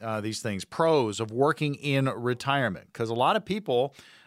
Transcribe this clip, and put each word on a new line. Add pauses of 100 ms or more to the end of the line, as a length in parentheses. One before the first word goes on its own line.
uh,
these
things,
pros
of
working
in
retirement,
'cause
a
lot
of
people, (320)